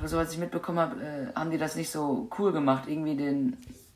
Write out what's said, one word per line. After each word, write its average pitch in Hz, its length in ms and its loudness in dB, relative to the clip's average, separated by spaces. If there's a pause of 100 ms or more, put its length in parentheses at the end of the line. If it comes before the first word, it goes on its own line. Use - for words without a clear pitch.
so 160 120 0
was 165 160 2
ich 160 60 -6
mitbekommen 170 400 0
hab, 160 220 2
äh, 143 340 -6
haben 160 160 0
die 160 60 2
das 156 180 -2
nicht 160 140 -4
so 135 480 0
cool 202 140 6
gemacht. 139 360 4
Irgendwie 151 280 0
den, 139 420 2 (380)